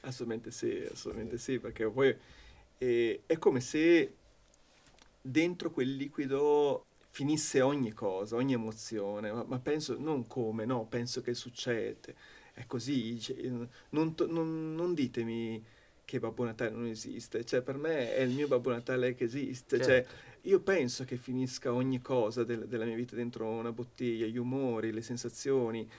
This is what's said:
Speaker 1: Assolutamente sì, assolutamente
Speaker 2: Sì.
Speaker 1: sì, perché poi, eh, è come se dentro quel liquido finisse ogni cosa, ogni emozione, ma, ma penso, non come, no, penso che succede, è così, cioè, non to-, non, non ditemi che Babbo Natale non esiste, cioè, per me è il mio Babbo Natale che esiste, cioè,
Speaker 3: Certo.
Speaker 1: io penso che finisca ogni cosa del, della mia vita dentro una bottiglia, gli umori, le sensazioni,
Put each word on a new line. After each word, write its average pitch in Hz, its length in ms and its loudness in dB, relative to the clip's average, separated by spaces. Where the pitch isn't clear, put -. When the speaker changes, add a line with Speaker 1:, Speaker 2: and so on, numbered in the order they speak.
Speaker 1:
Assolutamente 117 500 -6
sì, 117 400 -4
assolutamente 110 480 -8
Speaker 2:
Sì. 135 140 -6
Speaker 1:
sì, 127 80 0
perché 110 280 -2
poi, 127 240 6
eh, 117 460 2
è 165 140 2
come 143 220 4
se 165 540 4
dentro 165 500 0
quel 135 240 0
liquido 143 920 2
finisse 147 500 2
ogni 131 320 4
cosa, 104 440 -2
ogni 131 180 2
emozione, 107 760 -2
ma, 113 160 -2
ma 127 120 -4
penso, 151 400 -2
non 139 280 -2
come, 110 380 -2
no, 120 220 -2
penso 120 340 -4
che 120 140 -2
succede, 117 800 -4
è 123 120 -12
così, 120 540 -2
cioè, 127 160 -6
non 160 240 2
to-, 165 120 0
non, 160 480 -2
non 175 200 -2
ditemi 113 680 -2
che - 140 -4
Babbo 113 260 -2
Natale 113 260 -2
non 117 160 -4
esiste, 113 580 -6
cioè, 127 180 0
per 135 140 -4
me 143 380 -2
è 127 80 4
il 127 80 4
mio 143 180 0
Babbo 127 220 2
Natale 123 440 0
che 123 100 -2
esiste, 127 520 -2
cioè, 127 100 4
Speaker 3:
Certo. - 100 -16
Speaker 1:
io 190 180 6
penso 143 440 2
che 131 120 -6
finisca 127 560 -2
ogni 127 280 2
cosa 120 440 2
del, 110 220 -4
della 113 200 -2
mia 113 100 -2
vita 123 180 -4
dentro 117 320 -4
una 113 260 -2
bottiglia, 117 540 -2
gli 113 120 -2
umori, 120 520 0
le 110 120 -4
sensazioni, 120 840 -2